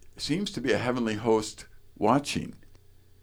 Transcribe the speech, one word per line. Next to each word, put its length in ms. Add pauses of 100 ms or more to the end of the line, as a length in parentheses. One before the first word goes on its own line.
(180)
seems 320
to 100
be 120
a 60
heavenly 360
host 500 (320)
watching 580 (680)